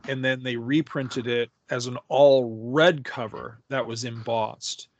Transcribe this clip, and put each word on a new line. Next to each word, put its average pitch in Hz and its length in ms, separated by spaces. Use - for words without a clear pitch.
And 131 180
then 131 200
they 127 120
reprinted 131 680
it 120 240
as 123 200
an 123 180
all 127 680
red 156 320
cover 110 560
that 135 140
was 117 200
embossed. 113 840